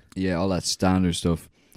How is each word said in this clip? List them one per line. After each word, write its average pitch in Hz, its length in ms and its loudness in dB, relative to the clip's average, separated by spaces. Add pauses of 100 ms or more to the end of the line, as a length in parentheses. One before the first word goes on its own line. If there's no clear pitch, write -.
(140)
Yeah, 95 200 -2
all 90 160 -2
that 90 140 -2
standard 92 520 2
stuff. 85 320 -2 (280)